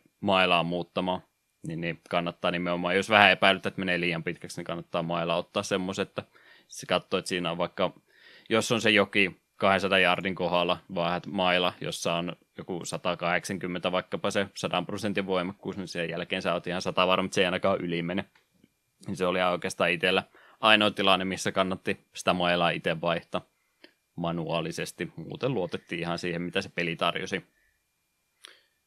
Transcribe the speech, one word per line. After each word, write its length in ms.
mailaa 440
muuttamaan, 580
niin, 140
niin 280
kannattaa 420
nimenomaan, 440
jos 140
vähän 220
epäilyttää, 360
että 140
menee 180
liian 240
pitkäksi, 340
niin 80
kannattaa 380
mailaa 340
ottaa 260
semmoisen, 400
että 200
se 180
katsoo, 320
että 120
siinä 220
on 60
vaikka, 360
jos 220
on 100
se 80
joki 520
kahdensadan 460
jardin 340
kohdalla, 420
vaihdat 320
maila, 540
jossa 320
on 220
joku 280
satakahdeksankymmentä 1040
vaikkapa 400
se 240
sadan 300
prosentin 400
voimakkuus, 520
niin 100
sen 220
jälkeen 320
sä 120
oot 140
ihan 140
sata 260
varma, 180
että 100
se 60
ei 40
ainakaan 360
yli 200
mene. 240
Niin 100
se 80
oli 160
oikeastaan 500
itsellä 320
ainoa 320
tilanne, 340
missä 260
kannatti 540
sitä 180
mailaa 360
itse 320
vaihtaa 400
manuaalisesti. 1000
Muuten 380
luotettiin 480
ihan 180
siihen, 220
mitä 200
se 80
peli 260
tarjosi. 500